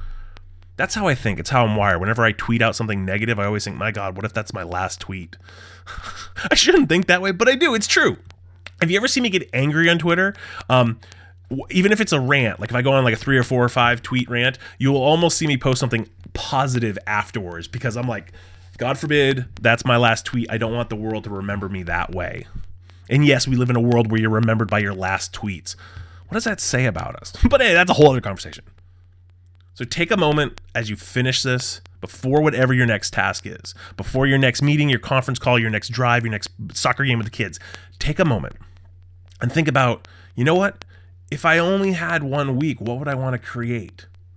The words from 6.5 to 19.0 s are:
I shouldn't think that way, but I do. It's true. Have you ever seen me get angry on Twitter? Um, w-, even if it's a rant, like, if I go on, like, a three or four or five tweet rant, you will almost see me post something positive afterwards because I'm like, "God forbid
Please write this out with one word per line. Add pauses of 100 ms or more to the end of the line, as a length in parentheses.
I
shouldn't
think
that
way,
but
I
do.
It's
true. (640)
Have
you
ever
seen
me
get
angry
on
Twitter? (340)
Um, (500)
w-,
even
if
it's
a
rant,
like,
if
I
go
on,
like,
a
three
or
four
or
five
tweet
rant, (200)
you
will
almost
see
me
post
something (260)
positive
afterwards
because
I'm
like, (440)
"God
forbid (160)